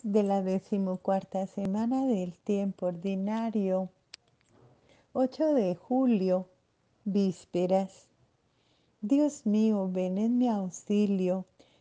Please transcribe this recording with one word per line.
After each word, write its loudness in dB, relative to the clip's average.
de 2
la 2
decimocuarta -2
semana -2
del -2
tiempo -4
ordinario, -2
ocho 0
de 2
julio, 0
vísperas. 0
Dios 2
mío, 2
ven -2
en 2
mi 4
auxilio. 0